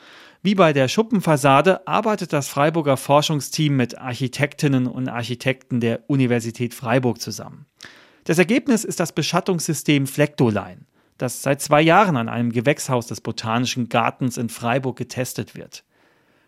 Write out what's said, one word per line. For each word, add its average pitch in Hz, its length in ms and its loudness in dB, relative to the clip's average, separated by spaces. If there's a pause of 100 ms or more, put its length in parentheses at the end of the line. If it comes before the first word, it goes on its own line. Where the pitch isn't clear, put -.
(440)
Wie 202 120 2
bei 170 160 6
der 135 160 4
Schuppenfassade 160 1000 4
arbeitet 202 440 -2
das 143 160 -2
Freiburger 143 480 0
Forschungsteam 147 800 0
mit 120 220 0
Architektinnen 131 920 -2
und 127 220 -8
Architekten 120 680 -4
der 117 300 -2
Universität 120 640 -2
Freiburg 120 460 -2
zusammen. 101 460 -14 (580)
Das 165 140 -2
Ergebnis 220 460 2
ist - 160 -6
das 170 140 -4
Beschattungssystem 156 920 -2
Flectoline, 110 760 0 (360)
das 127 240 -6
seit 143 200 -2
zwei 151 200 4
Jahren 165 360 6
an 113 120 -2
einem 117 220 -2
Gewächshaus 123 560 0
des - 120 -10
Botanischen 117 720 -4
Gartens 123 480 0
in 117 120 -4
Freiburg 123 480 -4
getestet - 580 -8
wird. - 280 -20 (640)